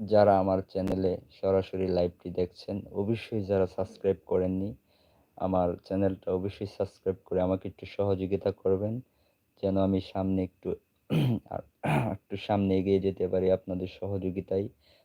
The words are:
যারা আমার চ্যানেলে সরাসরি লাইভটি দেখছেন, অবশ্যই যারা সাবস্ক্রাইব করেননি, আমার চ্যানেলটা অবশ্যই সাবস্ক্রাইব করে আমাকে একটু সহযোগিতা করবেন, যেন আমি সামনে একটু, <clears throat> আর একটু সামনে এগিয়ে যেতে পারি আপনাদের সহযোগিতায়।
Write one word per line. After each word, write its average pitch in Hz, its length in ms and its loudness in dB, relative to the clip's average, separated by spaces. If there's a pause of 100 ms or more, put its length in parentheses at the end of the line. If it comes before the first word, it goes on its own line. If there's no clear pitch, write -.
যারা 104 380 6
আমার 95 300 2
চ্যানেলে 92 500 0 (120)
সরাসরি 95 580 0
লাইভটি 87 420 -2
দেখছেন, 90 460 -6 (160)
অবশ্যই 107 520 -4
যারা 95 220 2
সাবস্ক্রাইব 95 500 -2 (100)
করেননি, 92 480 0 (600)
আমার 92 320 0 (160)
চ্যানেলটা 95 480 -2
অবশ্যই 95 340 -4
সাবস্ক্রাইব - 580 -4
করে 90 160 0
আমাকে 92 280 0
একটু - 180 -16
সহযোগিতা 98 680 -2
করবেন, 104 480 0 (600)
যেন 98 160 0
আমি 95 220 2
সামনে 95 420 -2
একটু, - 260 -8 (420)
<clears throat> 135 400 0
আর - 120 -8 (500)
একটু - 240 -10
সামনে 101 400 0
এগিয়ে 95 240 4
যেতে 95 280 -2
পারি 92 220 2
আপনাদের 92 360 -2
সহযোগিতায়। 95 840 -4 (360)